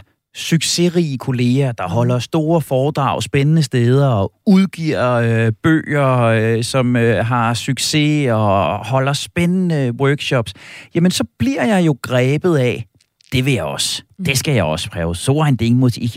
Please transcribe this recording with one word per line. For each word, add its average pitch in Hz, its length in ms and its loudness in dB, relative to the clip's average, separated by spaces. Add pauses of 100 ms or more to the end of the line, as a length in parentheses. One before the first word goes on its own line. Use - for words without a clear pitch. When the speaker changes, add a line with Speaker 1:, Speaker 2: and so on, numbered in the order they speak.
(340)
Speaker 1:
succesrige 170 840 -2
kolleger, 127 540 0
der 95 160 -4
holder 120 300 0
store 160 420 0
foredrag 131 640 -2
spændende 147 400 2
steder 127 460 2
og 104 240 0 (140)
udgiver, 156 640 2
øh, 117 400 2 (100)
bøger, 147 580 2
øh, 113 440 2
som, 123 320 0
øh, 117 300 2
har 117 280 0
succes 147 800 0
og 101 540 2
holder 131 260 0
spændende 170 880 -2
workshops, 139 520 0 (420)
jamen 175 160 2
så 226 140 -2 (140)
bliver 269 260 0
jeg 196 220 2
jo 151 160 2
grebet 139 540 0
af, 123 280 -2 (480)
det 127 120 0
vil 139 100 0
jeg 90 100 -4
også. - 380 -6 (160)
Speaker 2:
Mm. 190 60 -6
Speaker 1:
Det 139 140 -2
skal 147 160 -2
jeg 101 100 2
også 78 260 -4
prøve. 85 260 -4
So 143 280 0
ein 143 120 2
Ding 117 220 2
muss 127 180 2
ich 117 200 -6